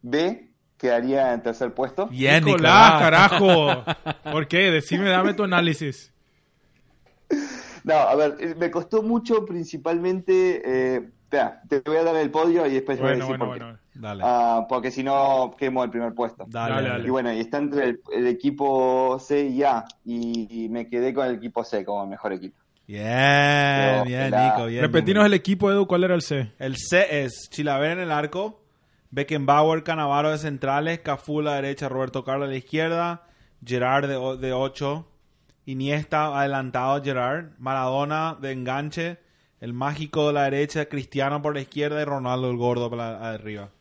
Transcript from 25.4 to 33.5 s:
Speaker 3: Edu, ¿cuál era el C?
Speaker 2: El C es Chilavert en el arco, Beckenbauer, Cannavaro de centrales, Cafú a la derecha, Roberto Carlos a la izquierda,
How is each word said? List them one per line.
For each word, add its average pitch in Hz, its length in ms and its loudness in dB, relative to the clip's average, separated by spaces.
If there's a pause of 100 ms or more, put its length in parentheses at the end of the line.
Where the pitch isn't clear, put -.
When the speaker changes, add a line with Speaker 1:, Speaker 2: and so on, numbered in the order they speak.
Speaker 3:
Edu, 202 160 2
¿cuál 180 180 2
era 180 100 2
el 165 80 0
C? 135 360 -4
Speaker 2:
El 135 180 -6
C 165 480 2
es - 260 -10
Chilavert 147 480 -2
en - 20 -6
el 165 120 -4
arco, 175 480 -4 (500)
Beckenbauer, 147 720 2
Cannavaro 151 480 0
de 151 80 -4
centrales, 147 640 -2
Cafú 151 400 -4
a - 20 -4
la 147 140 -2
derecha, 139 320 -6
Roberto 131 360 -4
Carlos 139 240 -4
a - 40 -6
la 131 40 -6
izquierda, 165 720 -4 (380)